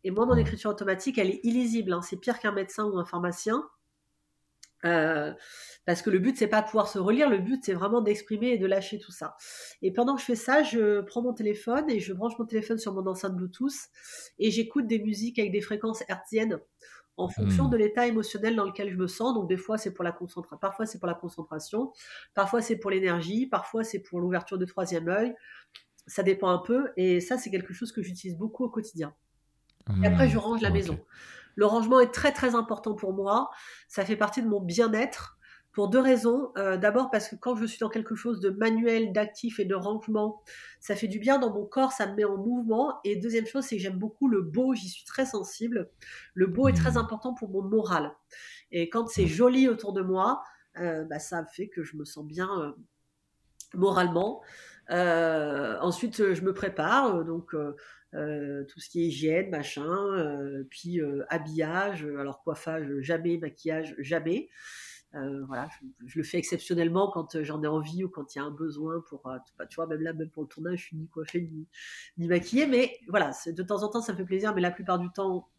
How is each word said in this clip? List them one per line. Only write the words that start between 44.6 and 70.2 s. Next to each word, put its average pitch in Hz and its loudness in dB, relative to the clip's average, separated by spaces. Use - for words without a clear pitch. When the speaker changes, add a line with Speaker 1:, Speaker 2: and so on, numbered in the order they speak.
Speaker 1:
j'y 185 -4
suis - -14
très 262 -2
sensible. 226 -4
Le 185 4
beau 226 4
est - 6
très 170 4
Speaker 2:
Hmm. 240 2
Speaker 1:
important 226 -2
pour 214 -8
mon 190 -2
moral. 185 0
Et 170 -2
quand 226 0
c'est - 2
Speaker 2:
Hmm. - 4
Speaker 1:
joli 247 6
autour 208 0
de 190 0
moi, 185 2
euh, 165 -2
bah, 151 -8
ça 165 -6
fait 196 -10
que 170 -8
je 156 -12
me 147 -8
sens 151 -14
bien, 175 -4
euh, 147 -6
moralement. 180 2
Euh, 160 2
ensuite, 180 -2
euh, 196 4
je 160 -2
me 190 0
prépare, 196 2
euh, 165 0
donc, 165 -6
euh, 147 -4
euh, 147 -6
tout 151 -20
ce - -16
qui 170 -2
est - 2
hygiène, 160 0
machin, 147 -6
euh, 151 -2
puis, 175 -6
euh, 143 -2
habillage, 160 -2
euh, 147 -6
alors 139 -8
coiffage, 160 -4
jamais, 170 0
maquillage, 156 -6
jamais. 165 -2
Euh, 139 -6
voilà, 135 -8
je, 131 -20
je 147 -8
le 151 -2
fais 180 -2
exceptionnellement 170 0
quand, 165 -6
euh, 156 -2
j'en 151 -4
ai 151 0
envie 156 -2
ou 180 -4
quand 151 -12
il 143 -8
y - -6
a - -4
un 147 -6
besoin 156 -6
pour, 131 -14
euh, 127 -8
tu, - -20
bah, - -10
tu - -20
vois, 165 -4
même 156 -4
là, 165 -4
même 156 -8